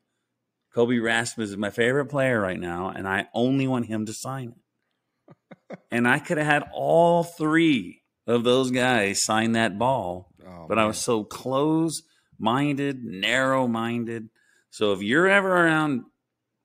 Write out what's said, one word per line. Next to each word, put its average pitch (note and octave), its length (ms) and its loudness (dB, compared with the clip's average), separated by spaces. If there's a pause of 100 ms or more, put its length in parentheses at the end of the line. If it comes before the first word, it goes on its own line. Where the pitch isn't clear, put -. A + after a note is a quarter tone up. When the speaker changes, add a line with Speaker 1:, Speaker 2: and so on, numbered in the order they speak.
(720)
Speaker 1:
Colby A#2+ 260 2
Rasmus A#2 520 -2
is G2 60 -8
my G#2 140 -4
favorite C3 360 0
player C3 320 0
right F#2 200 -2
now, F2+ 300 -6
and F#2+ 180 -8
I G2 260 -2
only C3 340 2
want B2 200 -2
him A2 180 -4
to G#2+ 80 -10
sign C3 400 -10 (1160)
it." - 120 -16
<laughs> - 100 -20
And A#2+ 160 2
I C3+ 120 4
could D#3 180 -4
have D3+ 100 -2
had D3 260 2
all E3+ 500 4
three D#3 800 0 (240)
of A#2 160 2
those B2+ 280 2
guys B2 520 2
sign A2+ 300 0
that A2+ 260 0
ball, G#2+ 540 -4 (120)
Speaker 2:
Oh, F2 220 -20
Speaker 1:
but G2+ 100 2
I A2 40 4
Speaker 2:
man. G#2+ 80 4
Speaker 1:
was G#2+ 80 -6
so A2+ 260 0
close-minded, C#3 1800 -2
narrow-minded. A#2 1200 -2 (420)
So G#2 220 0
if F#2+ 80 -2
you're C#3+ 280 2
ever G3 220 4
around D#3 520 2 (600)